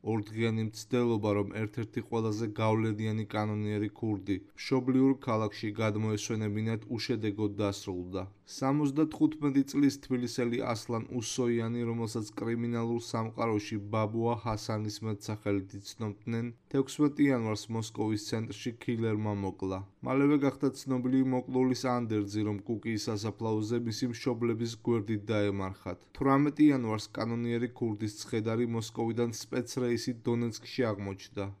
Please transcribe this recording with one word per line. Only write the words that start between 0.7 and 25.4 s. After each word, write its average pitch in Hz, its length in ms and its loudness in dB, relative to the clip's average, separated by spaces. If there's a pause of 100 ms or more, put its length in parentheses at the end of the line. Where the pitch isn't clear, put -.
რომ 101 180 0
ერთ-ერთი 110 480 -4
ყველაზე 113 480 -2
გავლენიანი 110 720 0
კანონიერი 107 640 0
ქურდი 101 480 -2 (160)
მშობლიურ 131 600 4 (120)
ქალაქში 110 440 0 (120)
გადმოესვენებინათ, 107 1000 0 (140)
უშედეგოდ 107 600 0
დასრულდა. 95 640 -2 (220)
სამოცდათხუთმეტი 147 1200 2
წლის 143 300 4 (100)
თბილისელი 123 560 0
ასლან 117 480 -2
უსოიანი, 120 800 0
რომელსაც 113 380 -2 (100)
კრიმინალურ 117 640 0
სამყაროში 113 800 -2
ბაბუა 110 540 2 (100)
ჰასანის 107 560 -2
მეტსახელით 104 720 -2
იცნობდნენ, 113 800 -6 (160)
თექვსმეტი 143 560 2
იანვარს 117 480 2
მოსკოვის 110 560 -2
ცენტრში 113 480 -4
ქილერმა 110 640 0
მოკლა. 95 380 -4 (260)
მალევე 139 320 4
გახდა 139 400 2
ცნობილი 131 480 2
მოკლულის 127 640 2
ანდერძი, 107 560 0
რომ 104 160 0
კუკიის 110 480 -2
სასაფლაოზე 110 720 -2
მისი 117 320 -2
მშობლების 117 640 -2
გვერდით 110 480 0
დაემარხათ. 98 720 -2 (120)